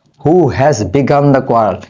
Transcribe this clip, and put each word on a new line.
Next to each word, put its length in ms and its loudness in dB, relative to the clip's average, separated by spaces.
Who 140 0
has 280 0
begun 380 0
the 140 2
quarrel? 320 0